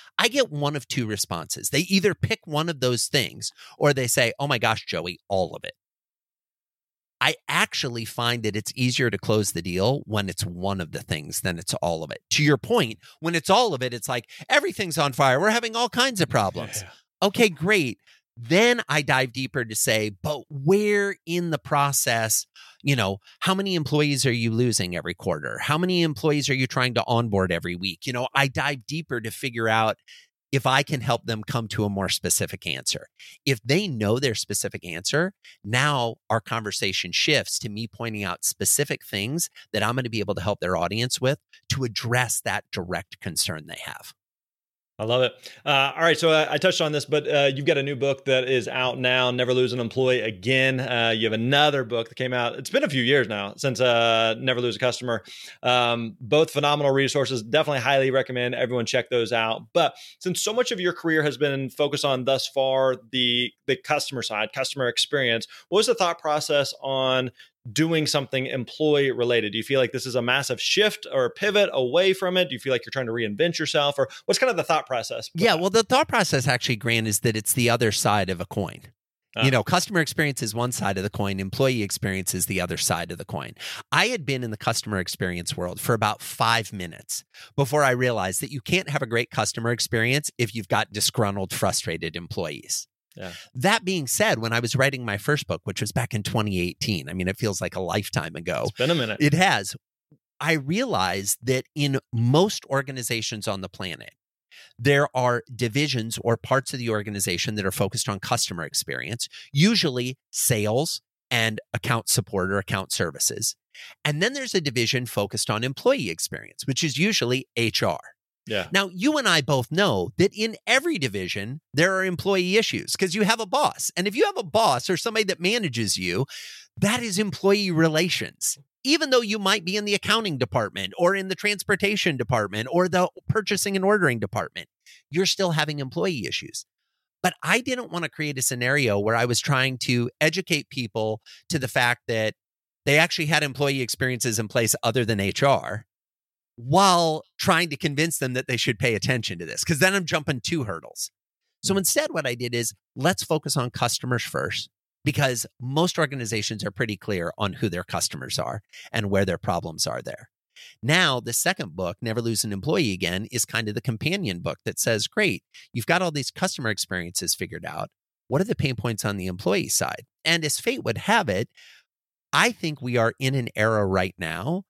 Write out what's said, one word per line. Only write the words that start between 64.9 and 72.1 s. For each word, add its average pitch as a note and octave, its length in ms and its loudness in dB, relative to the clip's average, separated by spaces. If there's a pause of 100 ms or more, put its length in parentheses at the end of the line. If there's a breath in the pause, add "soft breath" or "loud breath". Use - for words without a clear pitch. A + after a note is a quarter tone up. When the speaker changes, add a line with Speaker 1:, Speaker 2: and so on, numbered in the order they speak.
Speaker 2:
what F#3 100 4
was A3 80 4
the A#3+ 80 2
thought F3 240 0
process D3 600 0
on C3 520 0 (400 loud breath)
doing D#3 360 2
something C3+ 400 -2
employee C#3 640 2
related? A#2 400 2
Do A2 80 -4
you G#2+ 40 -4
feel C3+ 160 0
like B2 120 2
this B2 160 -6
is A#2+ 80 -4
a B2 80 0
massive B2+ 360 0
shift - 540 2
or C3 120 4
a A#2 40 0
pivot G3+ 420 2
away C#3+ 400 4